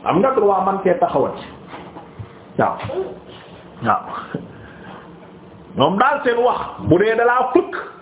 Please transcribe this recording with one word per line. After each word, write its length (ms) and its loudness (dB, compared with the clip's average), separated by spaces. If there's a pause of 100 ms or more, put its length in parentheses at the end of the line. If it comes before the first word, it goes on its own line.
Am 140 4
nga 120 4
droit 340 2
man 180 0
cee 160 4
taxawandi. 440 0 (1120)
Waaw. 180 2 (1080)
Waaw. 200 0 (1700)
Ñoom 200 2
daal 260 2
seen 140 2
wax, 220 2 (280)
bu 120 6
dee 160 2
da 100 2
laa 280 2
fëkk 220 2 (260)